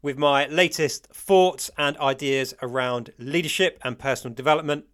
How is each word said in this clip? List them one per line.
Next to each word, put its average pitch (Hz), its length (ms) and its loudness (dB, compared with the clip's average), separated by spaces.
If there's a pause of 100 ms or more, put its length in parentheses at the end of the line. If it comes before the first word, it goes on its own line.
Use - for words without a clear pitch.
with 139 160 -6
my 143 300 4
latest 160 600 -2
thoughts 185 680 2
and 147 200 -2
ideas 135 640 -2
around 123 560 -4
leadership 156 680 -2
and 123 160 -6
personal 127 340 -4
development. 147 600 0